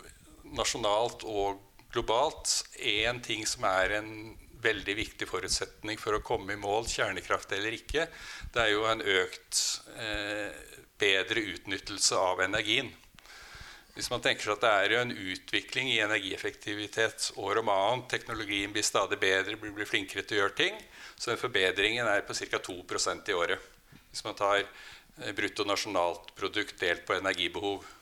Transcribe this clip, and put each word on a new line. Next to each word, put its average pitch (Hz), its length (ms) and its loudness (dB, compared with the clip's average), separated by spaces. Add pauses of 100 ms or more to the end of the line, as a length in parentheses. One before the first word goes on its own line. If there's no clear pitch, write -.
(540)
nasjonalt 113 720 2
og 98 320 0 (320)
globalt 120 720 2 (240)
en 117 400 0
ting 107 240 -4
som 117 160 -2
er 95 320 4
en 107 160 -6 (500)
veldig 101 320 0
viktig 107 320 -6
forutsetning 95 720 -4
for 107 160 0
å 107 80 -2
komme 101 320 -2
i 104 40 -8
mål, 104 280 0
kjernekraft 98 720 0
eller 110 180 -2
ikke. 151 300 -2 (480)
Det 120 80 2
er 110 100 6
jo 107 160 4
en 113 140 2
økt, - 580 2 (400)
eh, 104 540 -4 (480)
bedre 101 420 4 (100)
utnyttelse 95 640 -2
av 92 300 2
energien. 107 480 0 (1000)
Hvis 104 160 -6
man 120 140 -4
tenker 123 180 2
seg 104 140 2
at - 80 -2
det 117 100 8
er 101 200 4
jo 120 100 4
en 120 140 -4 (160)
utvikling 123 580 -2
i 113 100 4
energieffektivitet 104 1400 -2
år 104 240 0
om 113 80 0
annet, 107 400 2
teknologien 104 640 -2
blir 107 120 0
stadig 98 360 2
bedre, 95 380 4
blir, 107 160 -10
blir 104 140 -6
flinkere 98 340 -2
til 107 160 0
å - 40 6
gjøre 98 200 0
ting, 208 160 -2 (380)
så - 140 -6
den 113 100 -4
forbedringen 107 680 2
er 101 160 2
på - 120 -6
cirka - 260 -2
to 90 160 -8 (100)
prosent 95 400 -2
i 98 80 2
året. 87 220 2 (500)
Hvis - 160 -10
man 107 100 -6
tar, 101 280 4
eh, - 680 -12
bruttonasjonalprodukt 98 1500 -2
delt 85 260 0
på 95 140 0
energibehov. 92 640 -2 (180)